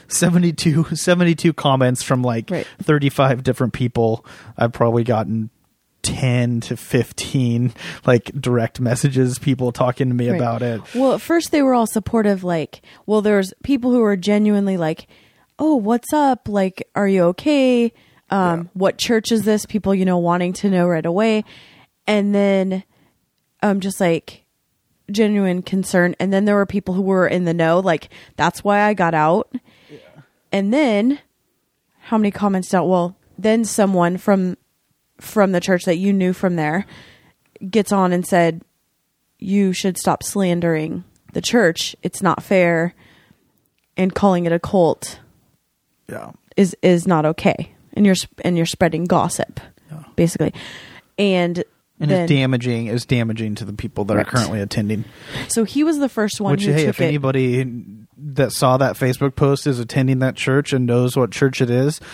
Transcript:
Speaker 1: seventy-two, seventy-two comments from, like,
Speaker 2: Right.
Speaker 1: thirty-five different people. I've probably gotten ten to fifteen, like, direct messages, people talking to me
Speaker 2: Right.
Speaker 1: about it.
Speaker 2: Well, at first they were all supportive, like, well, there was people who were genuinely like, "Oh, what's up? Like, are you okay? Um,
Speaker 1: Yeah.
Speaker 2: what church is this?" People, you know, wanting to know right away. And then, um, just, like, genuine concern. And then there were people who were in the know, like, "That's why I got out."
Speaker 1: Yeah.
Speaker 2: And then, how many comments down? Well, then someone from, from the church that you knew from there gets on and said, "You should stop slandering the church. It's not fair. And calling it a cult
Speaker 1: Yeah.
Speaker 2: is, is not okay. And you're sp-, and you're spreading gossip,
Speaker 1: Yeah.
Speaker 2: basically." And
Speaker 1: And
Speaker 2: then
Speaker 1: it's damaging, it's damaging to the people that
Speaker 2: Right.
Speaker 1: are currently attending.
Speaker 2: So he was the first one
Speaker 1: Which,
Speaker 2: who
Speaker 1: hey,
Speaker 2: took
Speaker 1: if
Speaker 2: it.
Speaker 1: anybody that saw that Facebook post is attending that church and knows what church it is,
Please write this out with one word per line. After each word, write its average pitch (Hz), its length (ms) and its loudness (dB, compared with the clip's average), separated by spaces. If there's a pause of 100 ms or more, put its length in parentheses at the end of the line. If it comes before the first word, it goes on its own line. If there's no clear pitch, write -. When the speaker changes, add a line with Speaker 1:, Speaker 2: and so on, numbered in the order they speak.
Speaker 1:
seventy-two, 170 880 0
seventy-two 175 580 2
comments 131 500 2
from, 127 200 0
like, 117 260 -4
Speaker 2:
Right. 170 180 -6 (140)
Speaker 1:
thirty-five 135 600 0
different 127 300 -2
people. 117 520 -2 (320)
I've 117 160 0
probably 117 300 2
gotten 110 460 -2 (520)
ten 123 600 0
to 120 160 -8
fifteen, 120 960 -2 (320)
like, 123 340 2
direct 120 420 -2
messages, 127 580 0
people 127 320 -2
talking 127 380 -2
to 123 60 -2
me 120 140 0
Speaker 2:
Right. - 60 0
Speaker 1:
about 117 260 -2
it. 117 200 -4 (120)
Speaker 2:
Well, 254 200 2
at 160 80 -4
first 330 300 -2
they 302 100 2
were 262 120 2
all 233 140 2
supportive, 208 560 -2
like, 170 380 -6 (240)
well, 214 160 0
there 208 160 2
was 190 160 -2 (100)
people 254 280 0
who 247 80 4
were 208 180 2
genuinely 202 600 0
like, 165 300 -4 (500)
"Oh, 302 180 2
what's 233 360 -2
up? 277 380 0
Like, 196 460 -2
are 202 120 0
you 190 160 4
okay? 247 720 2 (380)
Um, 180 300 0
Speaker 1:
Yeah. - 20 -6 (100)
Speaker 2:
what 190 240 0
church 226 340 0
is 220 120 2
this?" 214 240 0
People, 196 260 -2
you 185 120 2
know, 180 120 2
wanting 175 360 0
to 202 180 -2
know 180 160 2
right 160 180 0
away. 214 380 0 (640)
And 202 260 2
then, 190 500 0 (800)
um, 202 180 2
just, 190 200 -6
like, 170 420 -2 (720)
genuine 202 500 2
concern. 185 580 0
And 196 140 -2
then 196 120 2
there 208 100 2
were 202 100 2
people 190 300 -4
who 196 80 0
were 185 240 2
in 180 180 0
the 165 80 0
know, 165 260 2
like, 180 300 -2 (280)
"That's 165 260 -2
why 202 180 2
I 208 140 2
got 170 180 0
out." 160 380 2 (380)
Speaker 1:
Yeah. 151 80 -20 (540)
Speaker 2:
And 196 220 0
then, 254 460 2 (840)
how - 160 -2
many 208 140 2
comments 190 380 -2
down? 175 180 0
Well, 180 280 0 (220)
then 220 280 2
someone 185 520 2
from, 190 400 0 (640)
from 202 300 0
the 180 100 2
church 180 240 0
that 170 140 0
you 196 120 0
knew 185 220 2
from 180 220 -2
there 165 320 -2 (840)
gets 208 220 0
on 185 220 2
and 175 120 0
said, 170 380 0 (760)
"You 196 360 0
should 185 260 -4
stop - 240 -2
slandering 170 800 -2 (300)
the - 80 -4
church. 185 600 0
It's - 220 -8
not 170 180 0
fair. 170 540 0 (1000)
And 185 200 0
calling 180 320 2
it 165 40 0
a 170 80 0
cult - 600 0 (880)
Speaker 1:
Yeah. - 220 -14 (260)
Speaker 2:
is, 190 240 2
is 175 240 4
not 160 220 2
okay. - 460 -2 (200)
And 208 140 4
you're 185 100 4
sp-, - 260 -10
and 180 140 0
you're 165 80 0
spreading 165 400 -2
gossip, - 540 -2 (320)
Speaker 1:
Yeah. 156 120 -16 (120)
Speaker 2:
basically." 170 360 0 (680)
And 175 440 0 (340)
Speaker 1:
And 151 140 0
Speaker 2:
then 180 120 2
Speaker 1:
it's 165 60 -2
damaging, 127 580 0
it's 117 180 -4
damaging 113 500 -2
to 107 80 -10
the 101 80 -10
people 107 320 -6
that 101 140 -2
Speaker 2:
Right. - 100 0
Speaker 1:
are - 20 -12
currently 107 300 -2
attending. 104 460 -4 (420)
Speaker 2:
So 226 160 0
he 277 220 -2
was 311 120 0
the 277 120 -2
first 214 320 -4
one 202 100 -2
Speaker 1:
Which, 202 140 0
Speaker 2:
who 170 80 2
Speaker 1:
hey, 156 80 2
Speaker 2:
took 147 80 2
Speaker 1:
if - 100 -6
Speaker 2:
it. 135 60 0
Speaker 1:
anybody 131 600 0 (520)
that 139 340 -2
saw 131 240 2
that 131 220 2
Facebook 135 400 0
post 139 280 2
is 131 140 0
attending 131 400 0
that 131 160 0
church 139 380 0
and 127 120 2
knows 123 300 2
what 120 160 0
church 135 300 0
it 123 80 0
is, 131 320 0 (120)